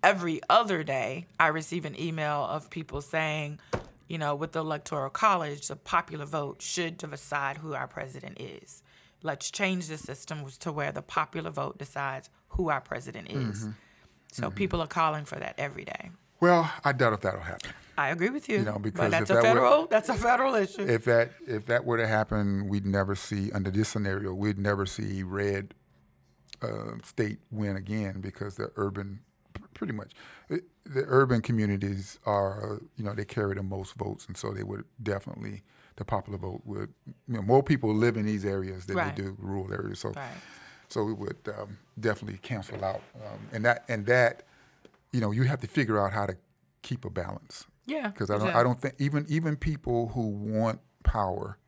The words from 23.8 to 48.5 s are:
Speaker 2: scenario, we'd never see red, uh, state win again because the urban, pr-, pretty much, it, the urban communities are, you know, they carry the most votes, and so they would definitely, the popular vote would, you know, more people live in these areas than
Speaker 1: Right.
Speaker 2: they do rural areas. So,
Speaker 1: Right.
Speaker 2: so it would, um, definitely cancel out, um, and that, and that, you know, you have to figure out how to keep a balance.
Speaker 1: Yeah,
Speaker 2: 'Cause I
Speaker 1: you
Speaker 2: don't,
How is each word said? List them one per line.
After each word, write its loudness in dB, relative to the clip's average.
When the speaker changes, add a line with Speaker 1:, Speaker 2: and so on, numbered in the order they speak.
Speaker 2:
scenario, -2
we'd 0
never 2
see -6
red, -2
uh, -6
state -2
win -2
again -4
because -8
the -6
urban, -4
pr-, -16
pretty -6
much, -10
it, -4
the 0
urban 6
communities 0
are, 0
you -8
know, -2
they -4
carry -2
the -4
most -6
votes, -6
and -10
so -6
they -6
would -8
definitely, -6
the -8
popular -4
vote -8
would, -8
you -4
know, -2
more 8
people 2
live 4
in 0
these 0
areas -4
than -2
Speaker 1:
Right. -2
Speaker 2:
they -4
do -6
rural -4
areas. -4
So, -4
Speaker 1:
Right. -10
Speaker 2:
so 0
it -4
would, -6
um, -12
definitely -2
cancel -6
out, -2
um, -12
and -2
that, 4
and -2
that, 6
you 0
know, 0
you 2
have 2
to -8
figure 2
out 2
how 0
to -4
keep -8
a -6
balance. -8
Speaker 1:
Yeah, -4
Speaker 2:
'Cause -4
I 4
Speaker 1:
you 2
Speaker 2:
don't, 2